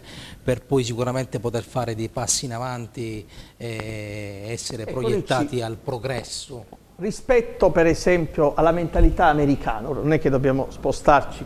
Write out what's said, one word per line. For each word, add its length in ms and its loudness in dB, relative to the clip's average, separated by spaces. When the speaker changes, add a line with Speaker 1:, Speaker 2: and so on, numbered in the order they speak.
Speaker 1:
per 200 -2
poi 220 0
sicuramente 560 -4
poter 240 -4
fare 320 -4
dei 120 -4
passi 380 -4
in 80 -8
avanti 720 -8
e 880 -10
essere 380 -8
Speaker 2:
Ecco, 160 -6
Speaker 1:
proiettati 560 -2
Speaker 2:
Ricci, 60 -2
Speaker 1:
al 140 -6
progresso. 920 -8
Speaker 2:
rispetto 680 2
per 160 6
esempio 680 2
alla 160 4
mentalità 560 4
americana, 640 2
ora 100 -2
non 140 2
è 60 4
che 120 2
dobbiamo 380 2
spostarci 760 2